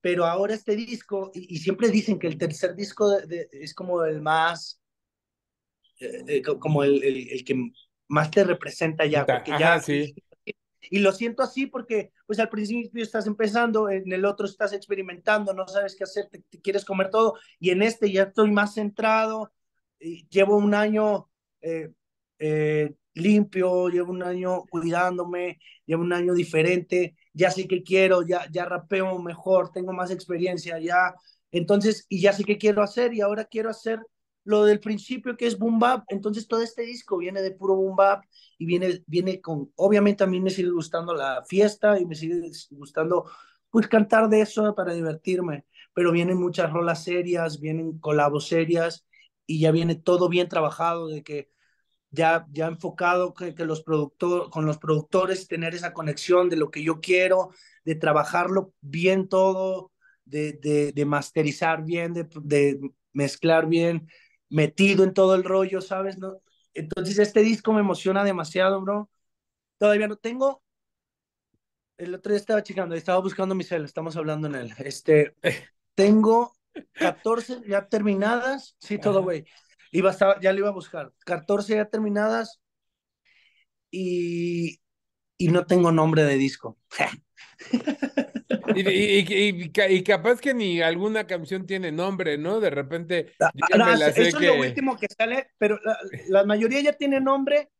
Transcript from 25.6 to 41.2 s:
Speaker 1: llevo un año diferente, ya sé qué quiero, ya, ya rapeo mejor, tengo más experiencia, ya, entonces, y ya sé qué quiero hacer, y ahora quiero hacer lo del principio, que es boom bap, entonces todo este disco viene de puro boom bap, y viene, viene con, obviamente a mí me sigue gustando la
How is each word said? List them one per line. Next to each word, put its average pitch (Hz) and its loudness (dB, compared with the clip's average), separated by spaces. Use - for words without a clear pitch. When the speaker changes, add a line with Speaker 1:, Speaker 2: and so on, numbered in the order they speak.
Speaker 1:
llevo 165 -2
un 175 0
año 175 0
diferente, 170 0
ya 175 2
sé 185 -6
qué 185 -2
quiero, 185 4
ya, 170 -2
ya 175 -6
rapeo 185 -4
mejor, 175 0
tengo 180 -8
más 180 -6
experiencia, 175 -6
ya, 180 0
entonces, 202 0
y 190 -4
ya 196 6
sé 202 -4
qué 208 0
quiero 208 2
hacer, 233 -2
y 214 -2
ahora 208 -4
quiero 220 -6
hacer 220 -6
lo 208 4
del 208 6
principio, 233 -6
que 240 -2
es 214 -2
boom 226 0
bap, 240 2
entonces 208 -6
todo 226 -2
este 233 -6
disco 233 -8
viene 185 -6
de 190 -4
puro 190 0
boom 190 -2
bap, 196 4
y 165 -6
viene, 180 -2
viene 180 -4
con, 151 -8
obviamente 202 4
a 190 2
mí 185 0
me 185 0
sigue 180 -2
gustando 170 -4
la 135 -4